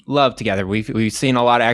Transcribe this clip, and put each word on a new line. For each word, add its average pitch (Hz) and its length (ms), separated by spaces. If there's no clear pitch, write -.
love 139 300
together. 98 300
We've, 107 240
we've 110 220
seen 131 240
a 120 80
lot 120 160
of 113 140